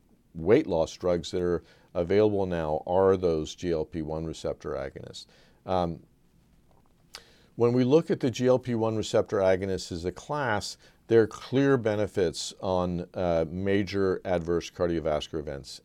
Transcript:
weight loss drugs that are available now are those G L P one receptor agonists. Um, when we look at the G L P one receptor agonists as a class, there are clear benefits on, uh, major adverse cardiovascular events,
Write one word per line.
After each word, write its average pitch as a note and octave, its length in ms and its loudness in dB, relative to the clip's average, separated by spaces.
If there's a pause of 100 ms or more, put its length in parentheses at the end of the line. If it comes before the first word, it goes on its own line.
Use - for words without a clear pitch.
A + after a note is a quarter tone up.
(340)
weight F2+ 320 4
loss D#2+ 300 -2
drugs F2 340 -2
that F#2 120 -2
are F2 200 0 (320)
available G2 520 2
now D#2+ 400 -4
are F#2+ 300 4
those D#2+ 380 -2
G F2+ 180 -4
L D#2 120 -2
P D#2+ 180 -8
one D#2 220 -6
receptor D#2 460 -8
agonists. - 560 -10 (400)
Um, F2+ 340 0 (1500)
when A#2+ 200 2
we B2+ 100 4
look D#3 260 4
at E3 80 0
the C#3 120 0
G B2 180 0
L B2+ 100 6
P B2 160 -6
one A2 220 0
receptor G#2+ 420 0
agonists F#2+ 540 0
as E2+ 120 -6
a F2+ 60 -2
class, B2 640 -4 (300)
there A2+ 160 6
are G#2 60 4
clear C3+ 480 0
benefits G#2 840 -2
on, F2+ 540 -2
uh, E2+ 340 0
major G2 760 -2
adverse F2 440 -2
cardiovascular D#2 720 -2
events, D2 460 -10